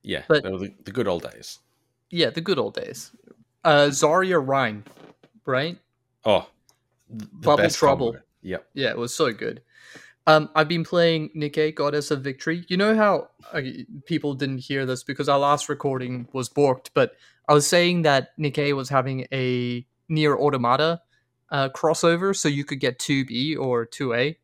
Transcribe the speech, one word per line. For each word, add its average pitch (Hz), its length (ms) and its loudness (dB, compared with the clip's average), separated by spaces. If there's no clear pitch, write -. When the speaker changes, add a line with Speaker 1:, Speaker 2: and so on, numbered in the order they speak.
Speaker 1:
Yeah, 78 260 -6
Speaker 2:
But 151 160 2
Speaker 1:
they 95 80 -6
were 95 80 -6
the, 98 140 -10
the - 80 -14
good 113 160 -2
old 87 220 -2
days. - 300 -18
Speaker 2:
Yeah, 165 200 0
the 165 120 -6
good 170 180 -2
old 107 160 -4
days. - 360 -12
Uh, 147 240 6
Zarya 160 580 2
Reign, 123 380 0
right? 143 320 -2
Speaker 1:
Oh, 101 220 2
th-, 113 120 -14
the 104 60 -14
Speaker 2:
Bubble 147 260 4
Speaker 1:
best - 140 0
Speaker 2:
Trouble. 135 340 2
Speaker 1:
combo. 113 120 -16
Yep. 90 320 -10
Speaker 2:
Yeah, 135 160 -2
it - 80 -6
was 120 180 -6
so 143 160 0
good. 110 300 -8
Um, 156 280 6
I've 156 120 4
been 165 160 -2
playing 165 500 2
Nikke, 151 420 -2
Goddess 143 360 -2
of 139 100 -2
Victory. 160 460 -6
You 180 100 -2
know 208 180 2
how, 208 340 2
uh, 160 80 -4
people 147 280 -2
didn't 135 260 -4
hear 135 260 -4
this 127 180 -4
because 139 260 -4
our 143 100 4
last 143 300 0
recording 127 640 -4
was 131 160 -4
borked, 139 440 2
but 127 200 2
I 147 60 6
was 147 140 6
saying 175 360 2
that 139 340 2
Nikke 143 380 -2
was 131 140 -8
having 131 440 0
a 123 520 -4
Nier 156 280 2
Automata, 139 640 0
uh, 139 180 -2
crossover, 170 680 0
so - 140 -2
you 143 160 -2
could 143 140 -10
get 127 200 -2
two 139 260 0
B 131 300 -4
or 127 300 -2
two 127 280 -6
A. 135 300 -2